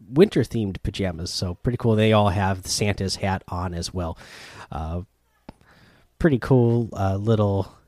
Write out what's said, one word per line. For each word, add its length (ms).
winter 320
themed 420
pajamas. 480
So 240
pretty 220
cool. 180
They 180
all 160
have 360
Santa's 520
hat 300
on 260
as 200
well. 240
Uh, 300
pretty 200
cool, 540
uh, 220
little 560